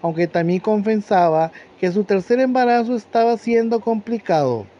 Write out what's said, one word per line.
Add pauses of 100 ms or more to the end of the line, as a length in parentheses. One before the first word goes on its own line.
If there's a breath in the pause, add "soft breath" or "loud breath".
aunque
también
confesaba (260 loud breath)
que
su
tercer
embarazo
estaba
siendo
complicado. (120)